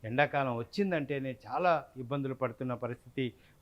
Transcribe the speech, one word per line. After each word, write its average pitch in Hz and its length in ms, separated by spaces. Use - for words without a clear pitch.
ఎండాకాలం 135 520
వచ్చిందంటేనే 139 800
చాలా 160 360
ఇబ్బందులు 131 380
పడుతున్న 123 400
పరిస్థితి 120 580